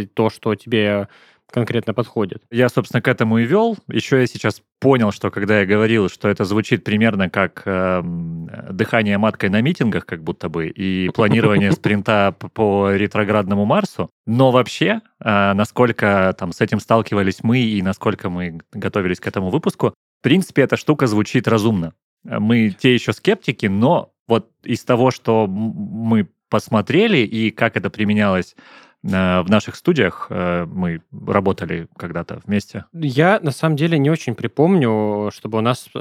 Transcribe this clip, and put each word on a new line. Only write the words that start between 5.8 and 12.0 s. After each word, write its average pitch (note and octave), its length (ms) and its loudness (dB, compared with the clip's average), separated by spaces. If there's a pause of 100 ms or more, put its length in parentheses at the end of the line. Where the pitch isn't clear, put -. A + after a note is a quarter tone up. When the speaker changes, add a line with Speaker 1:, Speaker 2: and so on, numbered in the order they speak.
Speaker 2:
что - 180 -4
это G2+ 180 0
звучит G#2 380 -2
примерно G#2 460 0
как, - 360 -4
эм, F2 840 -4 (220)
дыхание G#2 480 0
маткой G#2+ 300 0
на G#2 120 2
митингах, A#2 440 0
как E2 180 -10
будто E2+ 260 -8
бы, D#2+ 180 -4
и F#2+ 460 -4
планирование G#2 580 4
Speaker 1:
<laughs> - 100 0
Speaker 2:
спринта G2+ 580 2